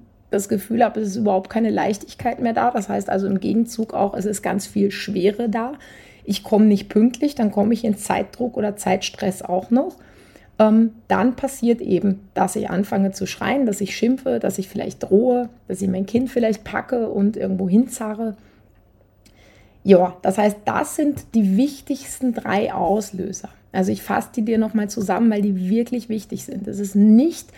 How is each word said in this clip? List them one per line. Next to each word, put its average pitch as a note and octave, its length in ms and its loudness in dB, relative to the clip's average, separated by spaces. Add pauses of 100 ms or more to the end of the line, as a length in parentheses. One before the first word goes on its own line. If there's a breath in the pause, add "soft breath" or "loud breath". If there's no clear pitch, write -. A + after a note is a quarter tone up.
(300)
das G3+ 180 -2
Gefühl A3+ 360 0
habe, A3 160 -2
es G#3 80 -2
ist F#3+ 80 -6
überhaupt G3 340 0
keine A3 200 0
Leichtigkeit G#3 720 -4
mehr A#3 120 0
da. A#3+ 180 2
Das G#3 180 -4
heißt G3+ 200 -4
also G3 180 0
im F#3+ 140 0
Gegenzug A3+ 540 -2
auch, G3 200 0
es F#3+ 100 -4
ist G#3 180 -4
ganz F#3 240 -2
viel G3+ 240 0
Schwere G3+ 580 -2
da. A#3 240 -4 (520 loud breath)
Ich - 180 -4
komme G#3+ 240 4
nicht G3+ 220 4
pünktlich, B3 460 2
dann G#3 160 0
komme G#3 240 2
ich A3+ 100 -4
in G#3 120 0
Zeitdruck - 600 -4
oder G#3 200 -2
Zeitstress F#3+ 680 -2
auch F#3 280 -4
noch. D4 260 2 (640 loud breath)
Ähm, A3 320 6 (180)
dann A3+ 260 0
passiert A#3 460 -2
eben, F#3+ 540 -2
dass F#3+ 220 0
ich - 140 -4
anfange G3 420 0
zu F#3+ 140 -8
schreien, C4 400 -2
dass G3+ 140 -2
ich G3 160 -6
schimpfe, B3 420 0
dass G3+ 200 -2
ich F#3+ 100 -6
vielleicht - 360 -8
drohe, B3 440 2 (200)
dass F#3 140 -6
ich F#3+ 60 -2
mein F#3+ 180 -2
Kind A#3+ 240 -2
vielleicht A3 340 0
packe A#3 440 -4
und G3+ 280 0
irgendwo F#3+ 320 -2
hinzerre. A3 680 0 (1500 soft breath)
Ja, F3+ 380 6
das G3 160 0
heißt, G#3 260 2
das - 320 -2
sind D4 380 -2
die G3 220 4
wichtigsten C4 760 -2
drei G3+ 380 -2
Auslöser. F#3+ 760 -4 (240)
Also F#3+ 180 0
ich G3 120 -4
fasse - 340 -4
die A3 80 -2
dir A3 140 0
nochmal G#3+ 300 0
zusammen, A3 420 0
weil G#3 120 0
die F#3 260 0
wirklich A#3 400 0
wichtig G#3+ 360 -8
sind. - 240 -10
Es G3 100 -8
ist G3 160 -6
nicht A3 640 6